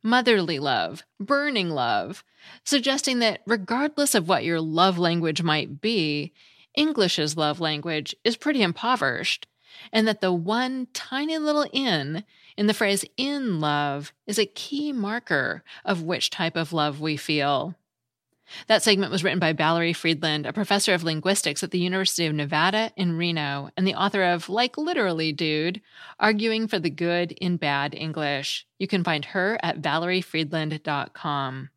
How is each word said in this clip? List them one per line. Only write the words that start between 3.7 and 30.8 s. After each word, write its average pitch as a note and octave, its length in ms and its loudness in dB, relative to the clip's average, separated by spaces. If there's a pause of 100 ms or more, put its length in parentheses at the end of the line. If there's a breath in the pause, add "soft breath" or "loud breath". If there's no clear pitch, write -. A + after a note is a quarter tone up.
of E3+ 120 2
what E3+ 160 2
your E3 160 0
love E3+ 380 4
language E3+ 440 2
might D3+ 400 0
be, D#3 520 -2 (420 soft breath)
English's F3+ 640 2
love D3+ 220 0
language D#3 640 -4
is A3+ 140 2
pretty C#4 240 0
impoverished, F3+ 840 0 (440 loud breath)
and A3 160 4
that G#3+ 140 0
the F#3 120 2
one B3 600 -2
tiny D4+ 440 -4
little D4+ 340 0
in E3 520 0 (340 soft breath)
in G#3 100 4
the G#3+ 60 4
phrase G3+ 320 2 (120)
"in C4 420 -2
love" D3 520 0 (160)
is G3+ 120 -2
a G#4 60 4
key D4 460 -6
marker G3+ 720 -2 (220 loud breath)
of F3+ 180 0
which E3 260 -2
type E3 260 -2
of E3 180 -2
love D3 260 0
we D3+ 180 -2
feel. C#3+ 580 0 (920 loud breath)
That A3 160 4
segment G3 300 4
was F3 100 0
written F3+ 160 2
by E3 140 2
Valerie E3 400 2
Friedland, D#3 520 0
a A#2 60 -4
professor G3+ 420 2
of E3+ 120 0
linguistics D#3+ 580 0
at F3+ 80 -6
the F#3 80 0
University F3+ 460 0
of D3+ 80 0
Nevada D#3+ 640 2
in E3+ 200 0
Reno, D3 600 -2
and F#3 100 2
the F#3+ 80 0
author G3 280 2
of F3 260 0
Like A#3+ 280 0
Literally, G3+ 540 0
Dude, D#3 480 -2 (400 loud breath)
Arguing A3 480 2
for G#3+ 100 -2
the E3+ 120 0
Good E3+ 440 0
in F3+ 220 -2
Bad C#3+ 400 -2
English. D3 720 -4 (100)
You F#3+ 100 -4
can F#3 180 0
find D#3 200 0
her G3+ 380 0
at E3 140 -2
valerie E3 420 0
friedland D#3 640 -4